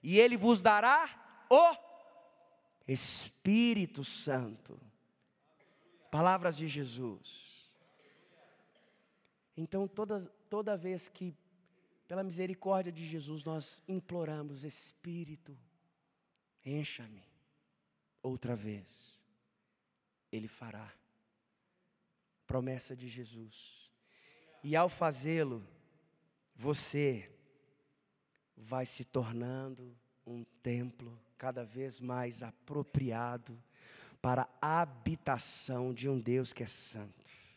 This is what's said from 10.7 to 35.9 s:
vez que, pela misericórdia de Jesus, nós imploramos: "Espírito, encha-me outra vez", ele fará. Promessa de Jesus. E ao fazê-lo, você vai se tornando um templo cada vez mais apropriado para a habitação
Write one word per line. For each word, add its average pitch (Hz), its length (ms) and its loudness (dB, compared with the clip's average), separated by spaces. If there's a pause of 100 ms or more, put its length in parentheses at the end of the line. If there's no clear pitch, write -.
vez 180 320 -6
que, 180 280 -10 (720)
pela 185 160 -4
misericórdia 185 680 -2
de 165 160 -10
Jesus, 156 360 -8
nós 160 440 -6
imploramos: 156 760 -6
"Espírito, 156 920 -12 (1080)
encha-me 131 580 -8 (1000)
outra 123 320 -4
vez", 104 640 -12 (1120)
ele 110 160 -8
fará. 107 440 -16 (1600)
Promessa 131 480 -4
de 127 120 -16
Jesus. 113 840 -18 (680)
E 147 120 0
ao 175 140 6
fazê-lo, 147 760 0 (920)
você 143 760 -2 (1300)
vai 123 280 -4
se - 180 -8
tornando 123 920 -6 (300)
um 120 180 -12 (200)
templo 120 580 -6 (160)
cada 123 260 -6
vez 123 380 -10
mais 123 400 -6
apropriado 120 1200 -4 (560)
para 123 300 2 (100)
a 156 220 2
habitação 127 1120 -4